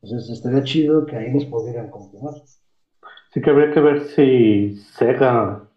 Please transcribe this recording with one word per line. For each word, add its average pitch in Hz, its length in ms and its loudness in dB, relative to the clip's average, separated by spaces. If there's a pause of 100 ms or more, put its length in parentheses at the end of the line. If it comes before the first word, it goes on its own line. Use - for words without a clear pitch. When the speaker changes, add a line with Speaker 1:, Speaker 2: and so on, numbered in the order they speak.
Speaker 1:
Entonces, 117 300 -12
estaría 127 320 -2
chido 151 420 0
que 135 120 -12
ahí 117 140 -8
les 143 140 -2
pudieran 117 460 -10
continuar. 123 460 -18 (960)
Speaker 2:
Sí, - 80 -4
que 151 80 2
habría 147 220 4
que 156 80 2
ver 147 240 2
si 110 720 2 (220)
Sega 117 800 0